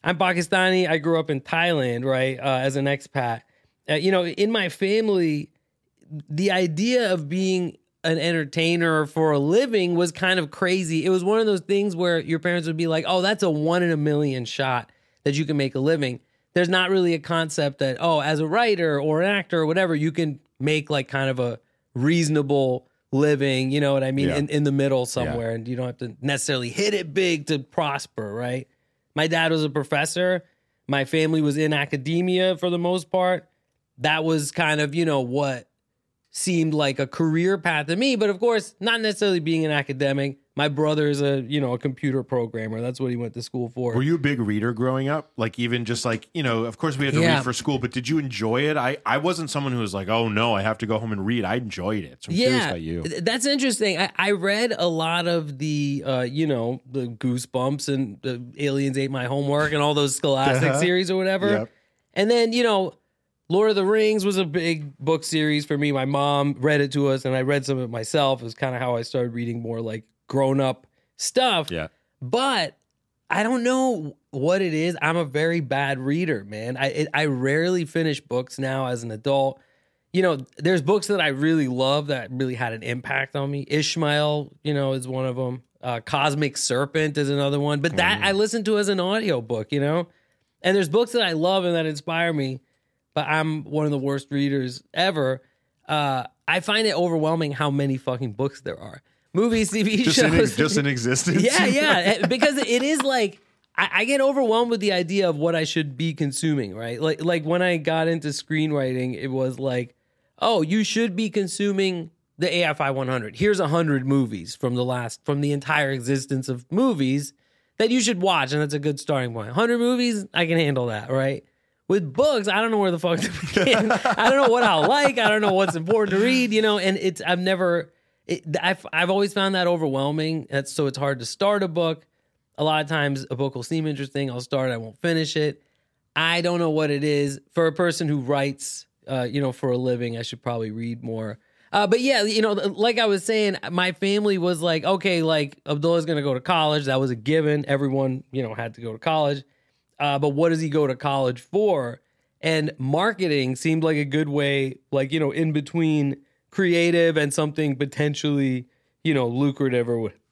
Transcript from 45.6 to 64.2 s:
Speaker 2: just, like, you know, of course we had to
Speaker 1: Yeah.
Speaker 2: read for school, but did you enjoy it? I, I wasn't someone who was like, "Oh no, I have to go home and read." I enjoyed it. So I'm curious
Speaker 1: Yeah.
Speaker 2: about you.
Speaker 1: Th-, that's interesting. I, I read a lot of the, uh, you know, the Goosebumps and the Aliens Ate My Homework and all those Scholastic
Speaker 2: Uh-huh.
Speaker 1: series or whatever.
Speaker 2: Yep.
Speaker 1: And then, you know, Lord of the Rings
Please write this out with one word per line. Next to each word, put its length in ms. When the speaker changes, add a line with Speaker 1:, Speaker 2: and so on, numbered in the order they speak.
Speaker 2:
just, 180
like, 300
you 80
know, 220
of 140
course 200
we 80
had 80
to 60
Speaker 1:
Yeah. 160
Speaker 2:
read 80
for 100
school, 240
but 120
did 180
you 100
enjoy 500
it? 80
I, 300
I 120
wasn't 320
someone 220
who 60
was 160
like, 140
"Oh 200
no, 260
I 80
have 160
to 80
go 120
home 140
and 120
read." 220
I 100
enjoyed 480
it. 160
So 120
I'm 40
curious 280
Speaker 1:
Yeah. 40
Speaker 2:
about 140
you. 200
Speaker 1:
Th-, 220
that's 220
interesting. 520
I, 180
I 160
read 460
a 100
lot 380
of 320
the, 480
uh, 160
you 240
know, 440
the 180
Goosebumps 840
and 280
the 220
Aliens 400
Ate 120
My 160
Homework 460
and 100
all 120
those 220
Scholastic 540
Speaker 2:
Uh-huh. 100
Speaker 1:
series 300
or 60
whatever. 340
Speaker 2:
Yep. 180
Speaker 1:
And 180
then, 220
you 100
know, 300
Lord 220
of 60
the 100
Rings 400